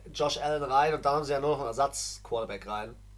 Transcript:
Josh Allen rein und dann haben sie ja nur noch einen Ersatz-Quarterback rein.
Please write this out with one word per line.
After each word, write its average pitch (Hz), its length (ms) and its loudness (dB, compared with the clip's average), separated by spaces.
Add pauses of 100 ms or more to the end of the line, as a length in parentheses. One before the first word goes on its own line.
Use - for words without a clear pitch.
(140)
Josh 147 240 0
Allen 147 260 0
rein 143 300 4
und 143 120 -4
dann 143 100 4
haben 151 100 0
sie 139 80 -2
ja 139 60 2
nur 147 120 2
noch 139 80 2
einen 135 80 -4
Ersatz-Quarterback 113 1000 -4
rein. 107 280 -6 (220)